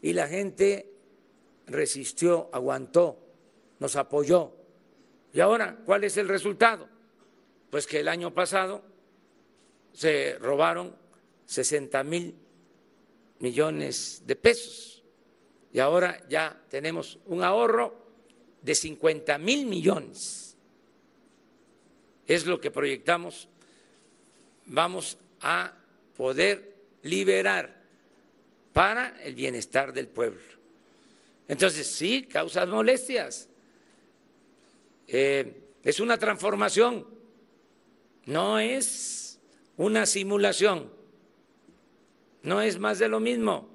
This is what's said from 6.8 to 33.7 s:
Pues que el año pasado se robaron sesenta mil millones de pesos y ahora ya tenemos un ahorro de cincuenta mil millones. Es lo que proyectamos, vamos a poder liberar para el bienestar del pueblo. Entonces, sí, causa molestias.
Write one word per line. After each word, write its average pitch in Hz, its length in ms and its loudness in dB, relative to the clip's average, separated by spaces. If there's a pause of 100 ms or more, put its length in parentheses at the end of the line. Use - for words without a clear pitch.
Pues 143 160 -2
que 151 140 -2
el 151 80 0
año 170 240 -2
pasado 185 500 0 (1080)
se 143 460 0
robaron 165 560 0 (500)
sesenta 139 600 -2
mil 170 300 -6 (1040)
millones 147 880 -4
de 139 100 -2
pesos - 680 0 (720)
y - 60 0
ahora 175 500 4
ya 151 420 -2
tenemos 165 560 -6
un 180 160 -4
ahorro 226 640 2 (560)
de 151 120 -2
cincuenta 156 640 0
mil 254 280 0
millones. 175 880 -4 (1700)
Es 160 200 2
lo 175 140 0
que 139 100 -4
proyectamos, 143 800 -4 (1160)
vamos 175 520 -2 (220)
a 175 320 -2 (440)
poder 165 600 -2 (260)
liberar 190 800 0 (880)
para 220 500 0
el 139 120 -10
bienestar 131 580 -2
del 127 160 -6
pueblo. 110 320 -4 (1080)
Entonces, 156 400 0
sí, 240 380 -2
causa 175 420 -2
molestias. 220 840 0 (1600)